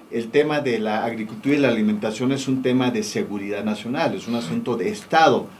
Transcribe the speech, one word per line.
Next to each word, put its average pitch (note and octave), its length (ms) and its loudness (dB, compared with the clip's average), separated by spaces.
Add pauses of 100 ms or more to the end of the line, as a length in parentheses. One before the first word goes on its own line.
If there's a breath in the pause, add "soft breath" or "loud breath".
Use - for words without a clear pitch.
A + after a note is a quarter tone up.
(100)
el A2+ 200 -4
tema D3 300 4
de B2 180 0
la G#2+ 260 0
agricultura A2+ 500 -2
y D3 40 2
la C#3 100 4
alimentación G#2+ 640 0
es C3+ 160 -2
un C3 140 0
tema B2+ 280 2
de A2 120 -2
seguridad G2+ 600 -4
nacional, A#2 500 -2
es F#2 140 -8
un A#2 60 -4
asunto A#2 420 -4
de G2 140 -2
Estado, D3+ 560 4 (140 loud breath)